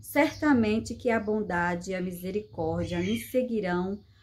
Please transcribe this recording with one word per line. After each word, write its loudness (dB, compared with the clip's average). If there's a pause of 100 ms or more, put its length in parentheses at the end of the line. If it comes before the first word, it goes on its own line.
Certamente 2
que -2
a 4
bondade -2
e -2
a -4
misericórdia -4
me 0
seguirão -2 (220)